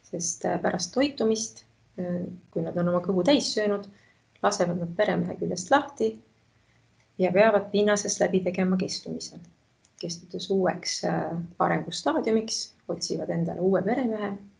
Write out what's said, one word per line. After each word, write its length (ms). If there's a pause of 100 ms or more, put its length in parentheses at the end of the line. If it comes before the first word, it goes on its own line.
Sest, 420
äh, 160
pärast 320
toitumist, 720 (340)
äh, 240 (280)
kui 140
nad 120
on 120
oma 160
kõhu 180
täis 300
söönud, 320 (580)
lasevad 380
nad 140
peremehe 400
küljest 360
lahti 380 (1080)
ja 120
peavad 400
pinnases 480
läbi 240
tegema 340
kestumise. 600 (640)
Kestudes 480
uueks, 560
äh, 320 (220)
arengustaadiumiks 1000 (260)
otsivad 420
endale 320
uue 200
peremehe 520 (260)